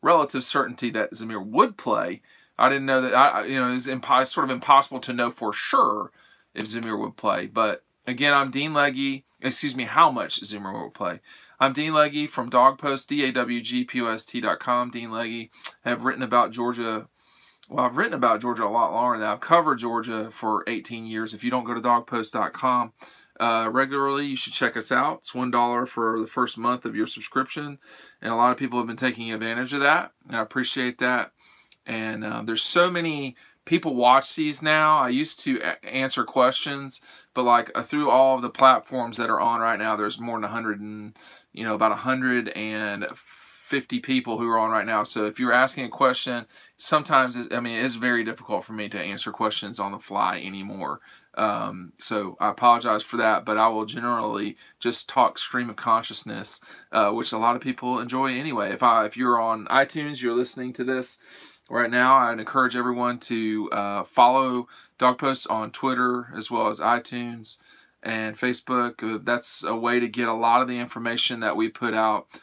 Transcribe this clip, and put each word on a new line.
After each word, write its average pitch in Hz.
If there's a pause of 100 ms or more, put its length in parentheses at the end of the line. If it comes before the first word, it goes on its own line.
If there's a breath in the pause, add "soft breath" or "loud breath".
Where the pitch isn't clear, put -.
relative 143
certainty 123
that 107
Zamir 110
would 180
play. 104 (360 soft breath)
I 127
didn't 135
know 131
that, 123
I, 135
I, 101
you 135
know, 127
it 127
was 127
impo-, 131
sort 165
of 131
impossible 135
to 123
know 120
for 107
sure - (420 soft breath)
if 107
Zamir 110
would 107
play. 101
But 107 (200)
again, 139
I'm 135
Dean 147
Legge. 139 (180)
Excuse 131
me, 127
how 147
much 110
Zamir 101
will 98
play. - (400 loud breath)
I'm 135
Dean 156
Legge 147
from 123
Dog 127
Post, 139
D 147
A 131
W 120
G 123
P 127
O 117
S 110
T 120
dot 101
com. 123
Dean 117
Legge. 113 (360 loud breath)
I 127
have 117
written 127
about 120
Georgia. 117 (600 soft breath)
Well, 123
I've 123
written 208
about 117
Georgia 117
a 104
lot 110
longer 120
than 107
that. 104
I've 107
covered 156
Georgia 113
for 107
eighteen 113
years. 110
If 107
you 120
don't 123
go 120
to 117
dawgpost 120
dot 104
com, 123 (460 loud breath)
uh, 113
regularly, 139
you 131
should -
check 120
us 113
out. 143
It's -
one 123
dollar 120
for 113
the 113
first 120
month 120
of 113
your 107
subscription, 135 (420 loud breath)
and 110
a 113
lot 120
of 123
people 123
have 113
been 117
taking 117
advantage 117
of 139
that, 151 (140)
and 117
I 110
appreciate 123
that. 123 (560 soft breath)
And, 110
uh, 110
there's 113
so 175
many 156 (300 soft breath)
people -
watch 123
these 151
now. 156
I 127
used 143
to 135
a-, -
answer 131
questions, 135 (340 loud breath)
but, 127
like, 120
uh, 117
through 147
all 131
of 123
the 120
platforms 123
that 117
are 98
on 117
right 113
now, 110
there's 107
more 117
than 107
a 104
hundred 110
and, 107 (360 loud breath)
you -
know, 110
about 107
a 101
hundred 123
and 107
fifty -
people 123
who 117
are 117
on 110
right 107
now. 107
So 107
if 104
you're 123
asking 131
a 110
question, 127 (300 soft breath)
sometimes 135
it's, 120
I 120
mean, 117
it's 123
very 120
difficult 107
for 110
me 104
to 98
answer 98
questions 107
on 101
the 98
fly 98
anymore. 95 (340 soft breath)
Um, 104
so 101
I 104
apologize 117
for 117
that, 110
but 107
I 110
will 110
generally 110 (220 soft breath)
just -
talk -
stream 123
of 107
consciousness, - (280 loud breath)
uh, 104
which 117
a 113
lot 117
of 110
people 127
enjoy 127
anyway. 123
If 104
I, 117
if 104
you're 120
on 113
iTunes, 139
you're 120
listening 127
to 127
this 131 (480 loud breath)
right 117
now, 127
I'd 117
encourage 123
everyone 123
to, 110
uh, 101
follow 123 (320 loud breath)
Dog 127
Post 135
on 110
Twitter 123
as 107
well 113
as 107
iTunes 120 (460 soft breath)
and 110
Facebook. 123
Uh, 110
that's 120
a 113
way 117
to 120
get 117
a 113
lot 117
of 127
the 123
information 117
that 110
we 110
put 113
out, 110 (160 loud breath)